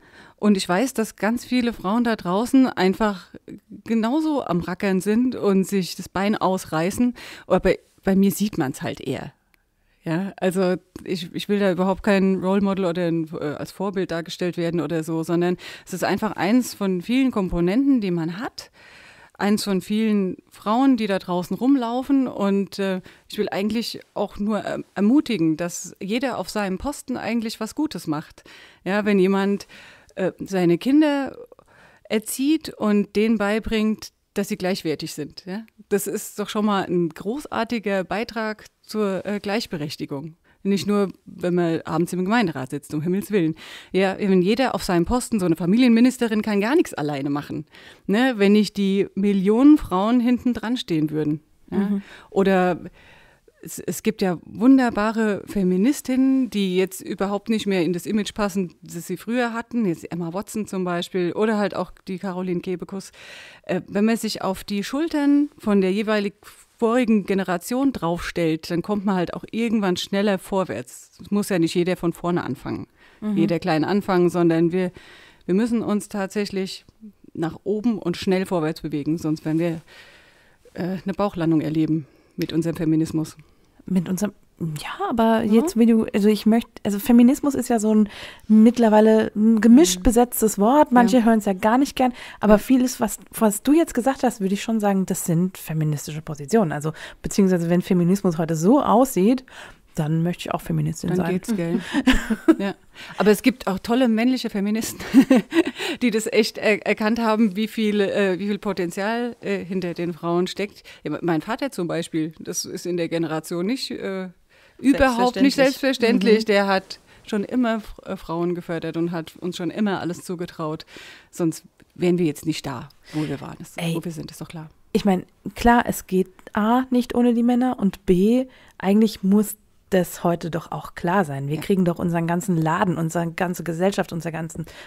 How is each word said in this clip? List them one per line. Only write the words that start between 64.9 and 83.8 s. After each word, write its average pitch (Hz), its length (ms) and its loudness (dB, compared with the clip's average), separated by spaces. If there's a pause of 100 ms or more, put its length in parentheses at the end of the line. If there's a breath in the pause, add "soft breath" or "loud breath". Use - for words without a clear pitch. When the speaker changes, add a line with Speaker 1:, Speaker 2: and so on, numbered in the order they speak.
Speaker 1:
von 202 240 2
der 185 100 2
jeweilig 208 440 -2 (440)
vorigen 226 480 2
Generation 202 640 -2
draufstellt, 165 800 -4
dann 170 100 -2
kommt 208 240 -4
man 202 80 0
halt 180 220 -2
auch - 160 -12
irgendwann 208 460 0
schneller 196 420 0
vorwärts. - 720 -6 (100)
Es 175 80 -18
muss 202 200 0
ja 190 100 0
nicht 165 160 0
jeder 175 200 0
von 170 160 -2
vorne 175 320 -2
anfangen, - 440 -8 (320 soft breath)
Speaker 2:
Mhm. 208 180 -4
Speaker 1:
jeder 170 220 2
klein 160 240 0
anfangen, 180 480 2
sondern 165 400 4
wir, 180 200 -2 (540 loud breath)
wir 175 80 -2
müssen 226 300 2
uns 208 260 -2
tatsächlich 196 760 -6 (520)
nach 165 200 -4 (100)
oben 214 340 0
und 175 180 -4
schnell 185 300 0
vorwärts 160 340 -2
bewegen, 151 380 -4
sonst 156 260 -4
werden 160 140 0
wir, 165 220 -2 (920 soft breath)
äh, 185 300 -6
eine 196 120 -6
Bauchlandung 165 460 0
erleben 156 460 -2 (280 soft breath)
mit 165 160 -6
unserem 160 240 -2
Feminismus. 160 600 -2 (480)